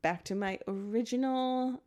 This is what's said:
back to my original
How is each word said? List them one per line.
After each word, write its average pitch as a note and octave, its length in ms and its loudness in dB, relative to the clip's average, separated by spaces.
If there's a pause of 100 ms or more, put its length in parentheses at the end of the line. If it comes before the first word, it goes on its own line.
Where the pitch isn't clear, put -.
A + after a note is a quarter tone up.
back E3+ 240 0
to F#3+ 100 -2
my G3 220 0 (100)
original B3+ 1200 0